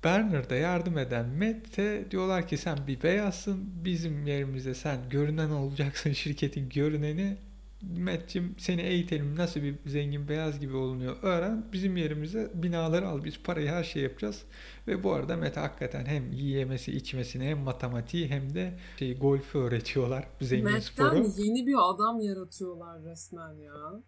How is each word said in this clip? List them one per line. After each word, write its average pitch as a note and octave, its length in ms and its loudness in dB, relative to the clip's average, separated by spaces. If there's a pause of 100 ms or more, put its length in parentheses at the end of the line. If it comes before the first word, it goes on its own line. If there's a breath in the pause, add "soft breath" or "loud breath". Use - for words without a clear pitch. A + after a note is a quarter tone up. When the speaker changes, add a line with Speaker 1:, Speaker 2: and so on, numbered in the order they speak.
Speaker 1:
Bernard'a E3+ 520 4
yardım E3+ 420 2
eden B2 320 0
Matt'e G#3 840 0
diyorlar F#3 360 2
ki, D3 100 0
"Sen D3+ 200 -2 (100)
bir C3 160 -2
beyazsın, G3 640 2 (160)
bizim D#3+ 420 0
yerimize C3+ 460 0
sen C3+ 260 -2 (100)
görünen D3 400 2
olacaksın, C#3 640 0
şirketin C#3 560 -2
görüneni. D3+ 680 2 (600)
Matt'cim, F3+ 600 -2
seni F3 240 0
eğitelim, F3 560 2
nasıl E3+ 240 0
bir C#3+ 140 -2 (100)
zengin C#3+ 420 -2
beyaz D3+ 320 0
gibi C3+ 160 -4
olunuyor C3 460 -2
öğren, G3 520 2
bizim F#3 240 2
yerimize D#3+ 560 0
binaları E3+ 540 2
al, D3+ 160 -2
biz D3+ 200 -8
parayı, D3+ 260 0
her E3+ 140 0
şeyi D3+ 200 -2
yapacağız." - 400 -4 (440 loud breath)
Ve F#3+ 160 0
bu F#3+ 100 4
arada C#3+ 240 0
Matt C#3+ 200 0
hakikaten C3+ 480 -4
hem C3+ 260 0
yiyemesi, C3+ 600 -2
içmesini, B2+ 520 -4
hem D3 140 0
matematiği, C3 680 -2
hem C3+ 260 -2
de F3+ 200 -2 (260 loud breath)
şey, B2+ 180 -2
golfü C#3 400 4
öğretiyorlar, A#2+ 680 0 (140)
bu C3+ 40 -2
zengin G#3 260 4
Speaker 2:
Matt'ten - 380 4
Speaker 1:
sporu. A3 280 6
Speaker 2:
yeni A3+ 300 2
bir C#4 80 6 (180)
adam A3 260 2
yaratıyorlar F3+ 840 -4
resmen D#3+ 500 -10
ya. D3+ 540 -14